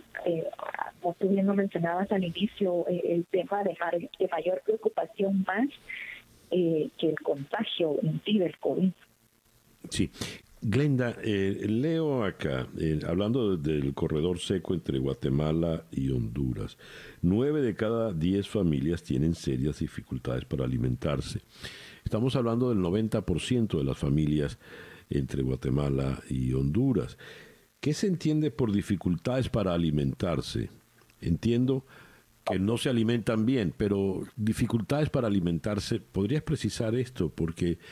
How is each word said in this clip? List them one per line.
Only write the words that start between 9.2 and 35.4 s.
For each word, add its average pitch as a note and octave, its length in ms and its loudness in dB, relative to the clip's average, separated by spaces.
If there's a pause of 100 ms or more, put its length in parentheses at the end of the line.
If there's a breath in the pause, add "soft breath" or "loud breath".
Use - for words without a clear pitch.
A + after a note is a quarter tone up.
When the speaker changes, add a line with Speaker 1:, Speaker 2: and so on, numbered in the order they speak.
Speaker 2:
Sí. F#2 200 -2 (520 loud breath)
Glenda, B2 640 2
eh, G2 320 2 (140)
leo C#3+ 560 0
acá, C2 420 -2 (100)
eh, D#2 300 0
hablando G2+ 480 2
de, D#2 200 0
del C#2 180 0
corredor D#2+ 460 0
seco F#2+ 340 -2
entre D#2 260 -2
Guatemala D#2 920 0
y C2+ 220 -2
Honduras, A#1+ 680 -4 (440 loud breath)
nueve C3 400 4
de A2 140 0
cada A2+ 360 0
diez F#2 380 2
familias E2 520 2
tienen D2+ 340 2
serias C#2 440 -2
dificultades B1+ 640 -6
para C2 220 -2
alimentarse. B1+ 760 -2 (640 loud breath)
Estamos A#2+ 320 0
hablando A#2+ 320 2
del A2 140 2
noventa G#2 400 2
por E2 180 0
ciento A#2 380 2
de C#2 80 2
las C2+ 140 0
familias D2 600 2 (500 loud breath)
entre C2+ 340 -2
Guatemala C2+ 840 0
y B1+ 220 -2
Honduras. D2 680 0 (600 loud breath)
¿Qué D3 140 0
se G#3 140 0
entiende D#3 440 2
por A2 220 0
dificultades G2+ 760 0
para F#2+ 260 0
alimentarse? D2 960 0 (520)
Entiendo B2 640 0 (600 loud breath)
que F#2 120 0
no G#2 200 2
se D3 120 0
alimentan A2+ 560 2
bien, A2+ 320 2
pero G2 460 2 (120)
dificultades A#2 760 2
para B2 160 2
alimentarse, G2 720 0